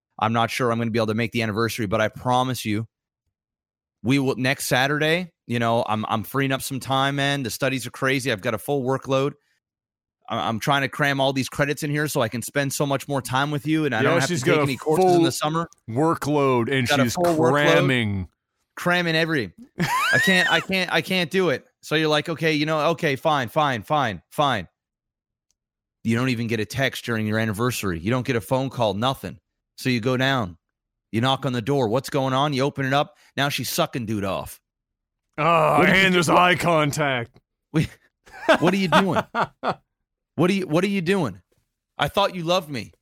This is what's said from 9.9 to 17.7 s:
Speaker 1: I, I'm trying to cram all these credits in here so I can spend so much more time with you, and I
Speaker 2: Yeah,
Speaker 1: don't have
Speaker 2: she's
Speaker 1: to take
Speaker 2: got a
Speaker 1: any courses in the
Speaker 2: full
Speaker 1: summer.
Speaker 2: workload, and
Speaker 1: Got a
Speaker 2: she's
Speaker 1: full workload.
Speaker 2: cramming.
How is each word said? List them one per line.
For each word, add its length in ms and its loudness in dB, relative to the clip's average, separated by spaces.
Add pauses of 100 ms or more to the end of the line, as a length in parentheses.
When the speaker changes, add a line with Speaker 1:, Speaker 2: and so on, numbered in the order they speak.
Speaker 1:
I, 180 -2
I'm 120 -2
trying 220 0
to 80 -2
cram 320 -2
all 120 2
these 160 -4
credits 340 -2
in 80 -2
here 160 -2
so 140 0
I 80 2
can 120 -8
spend 320 -4
so 120 -2
much 220 -2
more 140 -2
time 300 -2
with 140 -4
you, 200 0
and 100 0
I 40 0
Speaker 2:
Yeah, 100 2
Speaker 1:
don't 120 2
have 80 0
Speaker 2:
she's 120 -2
Speaker 1:
to 40 -2
take 100 4
Speaker 2:
got 40 4
a 40 2
Speaker 1:
any 140 -2
courses 280 2
in 180 6
the 80 2
Speaker 2:
full 0 -
Speaker 1:
summer. 380 -4 (200)
Speaker 2:
workload, 840 2
and 160 0
Speaker 1:
Got 120 2
a 40 4
Speaker 2:
she's 120 0
Speaker 1:
full 100 0
workload. 260 4
Speaker 2:
cramming. 760 2 (480)